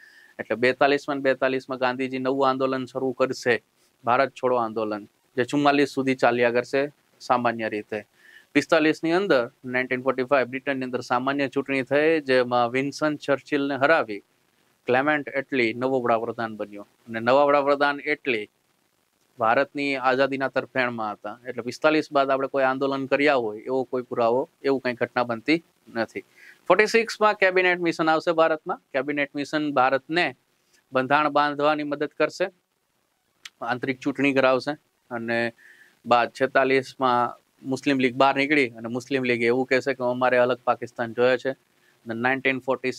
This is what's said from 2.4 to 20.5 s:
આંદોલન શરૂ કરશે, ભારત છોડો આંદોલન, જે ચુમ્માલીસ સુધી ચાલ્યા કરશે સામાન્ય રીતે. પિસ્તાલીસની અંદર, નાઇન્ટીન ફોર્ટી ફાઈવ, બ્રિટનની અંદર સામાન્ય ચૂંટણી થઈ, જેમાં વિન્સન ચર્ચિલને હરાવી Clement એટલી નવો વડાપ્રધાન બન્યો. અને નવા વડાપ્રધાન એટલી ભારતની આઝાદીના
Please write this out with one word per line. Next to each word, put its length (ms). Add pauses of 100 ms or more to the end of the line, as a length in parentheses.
આંદોલન 360
શરૂ 260
કરશે, 520 (400)
ભારત 260
છોડો 260
આંદોલન, 540 (280)
જે 60
ચુમ્માલીસ 460
સુધી 260
ચાલ્યા 360
કરશે 420 (260)
સામાન્ય 500
રીતે. 380 (460)
પિસ્તાલીસની 580
અંદર, 400 (140)
નાઇન્ટીન 380
ફોર્ટી 200
ફાઈવ, 240
બ્રિટનની 380
અંદર 160
સામાન્ય 460
ચૂંટણી 360
થઈ, 380
જેમાં 500
વિન્સન 440
ચર્ચિલને 600
હરાવી 440 (640)
Clement 420
એટલી 460
નવો 280
વડાપ્રધાન 560
બન્યો. 240
અને 380
નવા 240
વડાપ્રધાન 560
એટલી 500 (920)
ભારતની 500 (160)
આઝાદીના 480